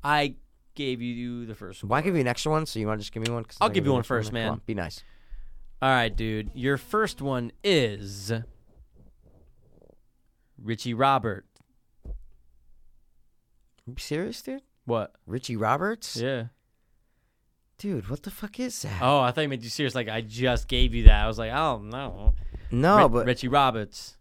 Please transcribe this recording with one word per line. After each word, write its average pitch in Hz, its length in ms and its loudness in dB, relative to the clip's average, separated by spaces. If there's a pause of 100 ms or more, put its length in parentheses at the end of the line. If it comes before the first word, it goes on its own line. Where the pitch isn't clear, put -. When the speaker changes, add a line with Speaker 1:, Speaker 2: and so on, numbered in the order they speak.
Speaker 1:
I 147 320 2 (420)
gave 127 240 -4
you 120 460 -8
the 110 100 -10
first 92 220 -16
score. 101 120 -10
Speaker 2:
Why 131 100 4
give 180 160 0
you 151 40 4
an 123 80 2
extra 123 220 -2
one? 156 160 0
So - 140 -6
you 104 80 -2
wanna 107 100 -2
just 104 140 -10
give 110 140 -6
me 120 60 -2
one? 117 120 -6
'Cause - 160 -18
Speaker 1:
I'll 202 100 4
Speaker 2:
I - 20 -8
Speaker 1:
give 196 120 0
you 143 60 2
Speaker 2:
gave - 20 4
Speaker 1:
one 127 60 4
Speaker 2:
an - 20 0
extra 123 180 -2
Speaker 1:
first, 110 140 -4
Speaker 2:
one. 120 100 -2
Come - 40 -
Speaker 1:
man. 90 80 0
Speaker 2:
on, - 120 -8
be 110 80 -4
nice. 90 300 -6 (760)
Speaker 1:
All 135 100 2
right, 117 240 2
dude. 110 400 -4
Your 131 220 0
first 208 460 -4
one 127 300 -4 (100)
is 104 720 0 (2250)
Richie 113 320 -4
Robert. 117 500 2 (600)
Speaker 2:
Are - 40 -14 (1800)
you 120 120 -16
serious, 170 440 -6
dude? 269 200 -12 (220)
Speaker 1:
What? 117 300 -4 (120)
Speaker 2:
Richie 120 300 -6
Roberts? 151 600 -2
Speaker 1:
Yeah. 120 280 -4 (1300)
Speaker 2:
Dude, 127 320 -4
what 135 140 -8
the 202 60 -10
fuck 208 280 -12
is 247 240 -6
that? 104 180 -6
Speaker 1:
Oh, 135 200 4
I 123 100 4
thought 156 120 -2
you 147 60 0
meant 127 140 -4
you 117 80 -10
serious. 135 240 -2
Like, 117 140 -2
I 110 120 -4
just 117 460 0
gave 123 280 4
you 117 100 0
that. 104 200 12
I 110 40 2
was 110 100 -2
like, 113 140 -4
"Oh, 143 260 0
no." 107 560 -2 (360)
Speaker 2:
No, 170 340 6
Speaker 1:
Ri-, 147 40 8
Speaker 2:
but 117 180 2
Speaker 1:
Richie 123 220 0
Roberts. 123 720 0